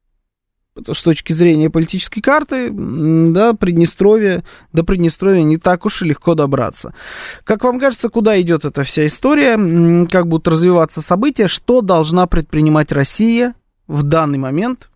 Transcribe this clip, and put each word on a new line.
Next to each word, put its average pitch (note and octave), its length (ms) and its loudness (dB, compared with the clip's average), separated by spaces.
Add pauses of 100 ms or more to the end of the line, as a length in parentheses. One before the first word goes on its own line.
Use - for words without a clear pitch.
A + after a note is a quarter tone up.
(720)
Потому - 220 -12
что - 60 -8
с - 40 -6
точки E3 280 0
зрения D#3 360 2
политической E3 520 -4
карты, C4+ 480 -2
м, E3 640 0
да, A3 200 2
Приднестровье, F#3+ 880 0 (280)
до E3 120 0
Приднестровья F#3 580 0
не D#3 140 2
так F3+ 280 -2
уж - 180 -6
и F3+ 40 -2
легко D#3+ 280 0
добраться. C#3 600 -4 (500)
Как G#3+ 200 -2
вам B3 160 0
кажется, C4 280 -2
куда G#3+ 320 2
идет E3+ 240 0
эта C#3+ 200 -4
вся D3+ 200 -2
история? C4+ 500 0
М, E3+ 520 2
как F3 220 0
будут D#3+ 180 -2
развиваться E3 540 2
события? G#3 480 0
Что B3 320 0
должна F3 460 2
предпринимать D#3 640 0
Россия A#3 640 0 (340)
в D3 160 -2
данный D3 340 0
момент, D#3+ 560 -4